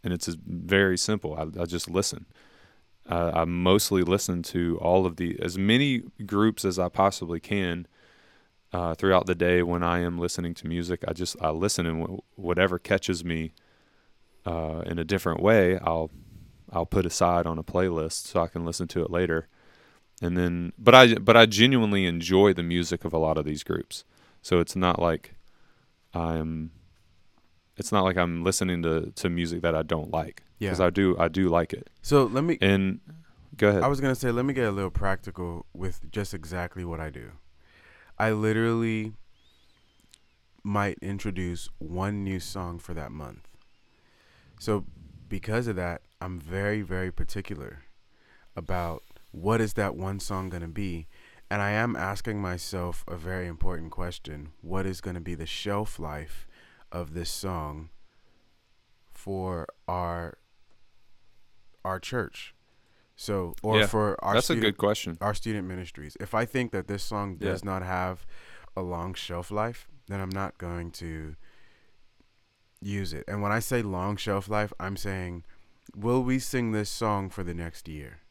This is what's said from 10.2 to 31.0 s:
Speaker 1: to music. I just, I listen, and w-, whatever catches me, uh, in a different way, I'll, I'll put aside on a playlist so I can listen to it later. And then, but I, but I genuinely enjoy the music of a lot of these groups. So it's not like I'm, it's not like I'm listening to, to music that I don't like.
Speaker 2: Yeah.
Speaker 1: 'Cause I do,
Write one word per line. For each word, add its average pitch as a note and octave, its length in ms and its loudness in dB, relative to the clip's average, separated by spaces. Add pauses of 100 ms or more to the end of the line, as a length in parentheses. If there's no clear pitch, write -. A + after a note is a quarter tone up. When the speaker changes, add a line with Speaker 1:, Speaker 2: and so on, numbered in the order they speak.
Speaker 1:
to - 120 -12
music. E2+ 400 -2
I E2 60 -2
just, F2 260 -6
I D#2+ 100 0
listen, F2 360 0
and E2 160 -2
w-, F2 180 -6 (140)
whatever F2+ 440 2
catches F#2 460 0
me, D#2+ 300 -2 (920)
uh, E2 400 -4
in E2+ 140 -4
a E2 60 -2
different E2 380 0
way, F#2+ 360 6
I'll, E2 320 0 (600)
I'll E2+ 160 0
put F#2 200 0
aside F2 400 4
on E2 120 -2
a D#2+ 60 -6
playlist E2+ 600 -2
so - 160 0
I E2 60 0
can E2+ 180 -6
listen E2+ 220 -4
to F2 140 -2
it - 80 -2
later. E2 380 0 (720)
And F2 160 0
then, F2 420 0
but A#2+ 160 10
I, B2 200 12
but G#2+ 220 6
I A2+ 100 12
genuinely G#2+ 580 6
enjoy F2+ 480 6
the F2 100 0
music E2+ 440 -2
of D#2+ 80 -4
a E2 40 2
lot D#2 200 2
of D2 80 -2
these D2+ 180 -6
groups. - 400 -6 (380)
So F2+ 180 4
it's - 160 0
not F2+ 240 2
like E2+ 340 0 (800)
I'm, D#2+ 560 -4 (1040)
it's - 140 -8
not G2 140 4
like F#2 120 2
I'm E2+ 280 0
listening F2+ 400 0
to, D#2+ 320 0
to - 120 -2
music E2+ 340 -2
that E2+ 120 2
I D#2+ 80 0
don't D#2 300 -4
like. D#2+ 320 -6 (160)
Speaker 2:
Yeah. G2+ 100 -2
Speaker 1:
'Cause F2+ 100 -2
I F2+ 100 6
do, F#2+ 280 4